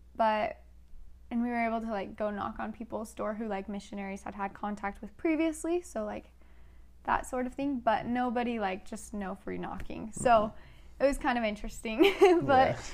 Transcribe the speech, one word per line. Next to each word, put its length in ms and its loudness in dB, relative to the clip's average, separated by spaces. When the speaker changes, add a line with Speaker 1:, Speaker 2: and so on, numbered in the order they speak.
Speaker 1:
but, 400 2
and 120 0
we 60 0
were 160 0
able 160 -2
to, 100 -6
like, 260 -6
go 120 -2
knock 300 -6
on 140 -6
people's 400 -8
door 200 -4
who, 140 -6
like, 220 -6
missionaries 540 -10
had 120 -10
had 180 -6
contact 480 -6
with 160 -16
previously, 640 0
so, 220 -8
like, 280 -10
that 200 2
sort 220 -4
of 60 -10
thing. 260 -2
But 260 2
nobody, 540 0
like, 300 -4
just 240 -12
no 220 -6
free 220 -10
knocking. 560 -8
So 160 2
Speaker 2:
Mm-hmm. 720 2
Speaker 1:
it 40 6
was 100 2
kind 200 0
of 80 0
interesting, 720 2
<laughs> 240 10
but, 340 6